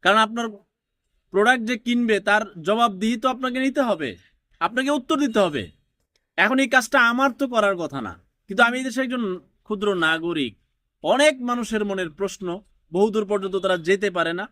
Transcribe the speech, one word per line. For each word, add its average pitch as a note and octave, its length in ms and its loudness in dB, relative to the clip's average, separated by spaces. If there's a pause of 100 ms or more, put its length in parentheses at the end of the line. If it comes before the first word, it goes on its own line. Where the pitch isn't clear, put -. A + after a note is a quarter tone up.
কারণ G3 160 4
আপনার A3+ 300 0 (800)
প্রোডাক্ট A3+ 340 2
যে A#3+ 140 -4
কিনবে A#3 420 0
তার G#3 220 2 (200)
জবাবদিহি A3 540 0
তো A#3+ 120 -2
আপনাকে B3+ 320 -4
নিতে C4+ 200 0
হবে, D#3 360 -2 (440)
আপনাকে A#3+ 300 0
উত্তর D4 260 0
দিতে C4+ 220 0
হবে। C#3+ 320 0 (680)
এখন G#3+ 220 2
এই C4+ 100 2
কাজটা B3 400 2
আমার C4 240 2
তো C#4 160 -4
করার G#3 280 2
কথা C#3+ 240 -6
না, F2+ 200 -10 (260)
কিন্তু G3+ 160 2
আমি A#3+ 160 2
এই C4 60 -6
দেশে B3+ 160 -4
একজন A#3 400 -4 (220)
ক্ষুদ্র G#3 320 -2
নাগরিক, D#3+ 640 -2 (440)
অনেক C4 380 4
মানুষের A#3 440 -2
মনের F#3+ 260 -4
প্রশ্ন, F#3 520 -6 (300)
বহুদূর G3+ 340 0
পর্যন্ত G3 300 -4
তারা F#3 220 0
যেতে F#3+ 320 0
পারে E3 220 -2
না। F#3 200 -8